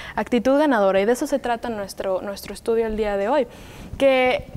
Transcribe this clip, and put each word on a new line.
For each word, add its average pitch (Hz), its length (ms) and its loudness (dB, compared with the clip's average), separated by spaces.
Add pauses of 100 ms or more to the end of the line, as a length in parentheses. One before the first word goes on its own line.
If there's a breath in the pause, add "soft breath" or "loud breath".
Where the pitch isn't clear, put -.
(160 loud breath)
actitud 247 440 2
ganadora", 208 420 4
y 202 40 2
de 233 80 4
eso 269 120 -2
se 277 140 0
trata 240 300 -4
nuestro, 196 520 -4
nuestro 202 320 -10
estudio 226 320 0
el 220 100 -4
día 208 220 0
de 196 100 0
hoy. 269 200 2 (500 loud breath)
Que, 262 480 4 (120)